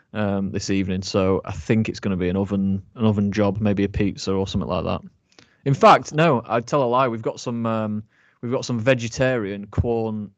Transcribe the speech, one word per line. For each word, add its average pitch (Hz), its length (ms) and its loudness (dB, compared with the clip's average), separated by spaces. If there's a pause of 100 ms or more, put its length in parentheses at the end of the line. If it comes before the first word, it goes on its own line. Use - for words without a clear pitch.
(140)
um, 101 380 -2
this 95 180 -4
evening. 95 340 -2
So 95 420 0
I - 60 -8
think 110 380 0
it's - 100 -8
gonna 98 180 -2
be 90 120 0
an 92 80 0
oven, 98 440 -2 (140)
an 117 100 -2
oven 104 260 2
job, 101 300 0
maybe 101 220 0
a 98 60 0
pizza 98 440 -2
or 98 140 -2
something 92 220 -4
like 85 160 -4
that. 90 160 -4 (640)
In 139 80 2
fact, 147 400 6
no, 151 320 4
I'd 117 220 -2
tell 147 160 2
a - 20 2
lie. 123 220 2
We've 113 140 -4
got 113 180 -6
some, 117 260 -4
um, 107 380 -2 (380)
we've 120 100 -6
got 123 140 -2
some 120 140 -2
vegetarian 117 880 0
Quorn 110 720 -2